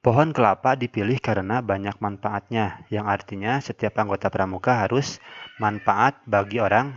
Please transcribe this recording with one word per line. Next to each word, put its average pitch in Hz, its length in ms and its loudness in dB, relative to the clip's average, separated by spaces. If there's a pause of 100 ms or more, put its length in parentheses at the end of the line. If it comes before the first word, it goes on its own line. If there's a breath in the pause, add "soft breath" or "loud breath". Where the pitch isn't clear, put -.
Pohon 147 320 4
kelapa 123 400 4
dipilih 120 480 -2
karena 104 400 -2
banyak 98 400 -4
manfaatnya, 104 880 -4
yang 104 160 -4
artinya 104 560 -2
setiap - 400 -4
anggota 101 320 -2
pramuka 95 400 -2
harus 120 480 0 (400 loud breath)
manfaat 107 640 2
bagi 104 400 0
orang 123 320 2